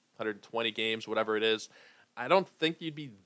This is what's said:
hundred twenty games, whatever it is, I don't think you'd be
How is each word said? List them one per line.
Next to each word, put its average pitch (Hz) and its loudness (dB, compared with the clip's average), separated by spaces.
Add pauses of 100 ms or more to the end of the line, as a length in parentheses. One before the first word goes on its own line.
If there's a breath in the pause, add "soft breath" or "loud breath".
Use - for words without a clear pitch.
(180)
hundred 107 -4
twenty 117 -2
games, 110 -2
whatever 107 2
it 107 0
is, 110 2 (480 soft breath)
I 123 -6
don't 185 4
think 160 -2
you'd 160 -6
be 143 -12 (140)